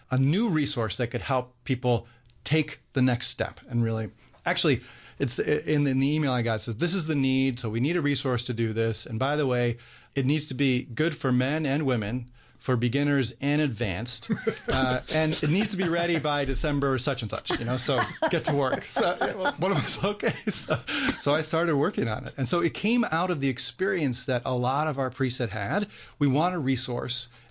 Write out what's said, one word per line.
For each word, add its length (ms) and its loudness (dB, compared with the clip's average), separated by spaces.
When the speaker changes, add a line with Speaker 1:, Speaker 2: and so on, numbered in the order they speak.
Speaker 1:
a 60 2
new 320 4
resource 480 0
that 100 0
could 140 -4
help 320 -2
people 440 0
take 360 0
the 80 2
next 260 2
step 320 -6
and 140 2
really, 280 -2
actually, 360 2
it's 220 -2
in, 480 0
in 120 2
the 160 2
email 180 0
I 80 0
got, 140 0
it 80 -4
says, 120 -4
"This 180 0
is 140 0
the 80 0
need, 440 2
so 100 -4
we 100 0
need 160 2
a 60 2
resource 440 0
to 80 -4
do 200 0
this. 320 0
And 120 -6
by 200 0
the 100 2
way, 300 0
it 120 0
needs 220 2
to 60 -8
be 300 2
good 320 -2
for 160 0
men 340 2
and 180 0
women, 460 -2
for 160 0
beginners 640 2
and 220 2
advanced, 680 -2
Speaker 2:
<laughs> 180 -6
Speaker 1:
uh, 320 2
and 180 2
it 80 2
needs 220 2
to 60 -4
be 100 0
ready 320 0
by 240 0
December 540 2
such 240 -2
and 100 -6
such, 260 -4
you 60 -6
know, 140 -2
so 240 0
get 140 0
to 100 0
work." 360 0
So 260 0
one 140 0
of 60 2
us, 260 -2
"Okay." 300 0
So, 280 -2
so 120 2
I 60 2
started 380 0
working 320 0
on 180 -4
it. 80 -10
And 140 -2
so 100 0
it 140 0
came 320 0
out 260 0
of 80 0
the 100 0
experience 760 -2
that 200 0
a 80 0
lot 340 0
of 120 -2
our 100 0
priests 300 -2
had 120 -2
had. 360 -2
We 80 4
want 280 2
a 40 -2
resource, 680 -2